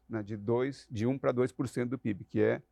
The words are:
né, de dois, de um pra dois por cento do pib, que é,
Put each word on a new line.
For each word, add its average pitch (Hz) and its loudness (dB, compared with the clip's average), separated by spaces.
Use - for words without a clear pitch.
né, 110 -4
de 104 -8
dois, 120 -2
de 110 -2
um 135 0
pra 135 2
dois 123 2
por - -2
cento 123 -4
do 127 -4
pib, 107 -4
que - -2
é, 117 4